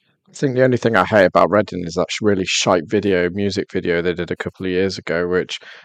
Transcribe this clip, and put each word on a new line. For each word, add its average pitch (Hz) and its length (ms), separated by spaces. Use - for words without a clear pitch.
I - 40
think 135 200
the 127 80
only 127 160
thing 113 180
I 90 80
hate 104 220
about 87 240
Reading 95 340
is 85 100
that 87 140
sh-, - 140
really 95 240
shite 90 400
video, 95 440
music 98 420
video 87 280
they 85 140
did 85 160
a - 60
couple - 280
of 92 80
years 92 240
ago, 87 300
which 90 320